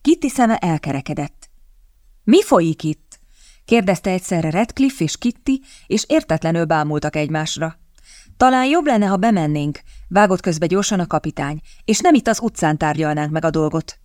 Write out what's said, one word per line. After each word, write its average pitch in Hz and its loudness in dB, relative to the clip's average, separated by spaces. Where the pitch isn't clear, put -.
Kitty 302 2
szeme 226 2
elkerekedett. 151 -6
"Mi 320 6
folyik 165 2
itt?" - -8
kérdezte 202 0
egyszerre 175 -2
Redcliffe 226 -2
és - -4
Kitty, 269 -4
és - -2
értetlenül 170 0
bámultak 151 -2
egymásra. 156 -4
"Talán 254 4
jobb 302 2
lenne, 214 2
ha 196 0
bemennénk", 151 -2
vágott 190 2
közbe 165 -2
gyorsan 190 0
a 170 -2
kapitány, 151 -6
"és - 0
nem 339 4
itt 233 2
az 220 -2
utcán 156 -2
tárgyalnánk 151 -2
meg 156 -4
a 165 2
dolgot." 156 -4